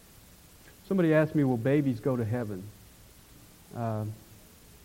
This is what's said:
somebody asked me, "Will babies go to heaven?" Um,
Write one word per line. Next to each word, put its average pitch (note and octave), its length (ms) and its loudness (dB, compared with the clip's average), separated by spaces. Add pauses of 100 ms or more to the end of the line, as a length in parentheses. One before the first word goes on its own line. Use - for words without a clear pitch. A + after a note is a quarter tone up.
(880)
somebody F3 280 2
asked D#3 200 4
me, D3+ 80 2
"Will B2+ 140 2
babies C3 420 0
go C3 180 -2
to A#2 80 -2
heaven?" G#2 380 -6 (1120)
Um, G#2+ 380 -6 (720)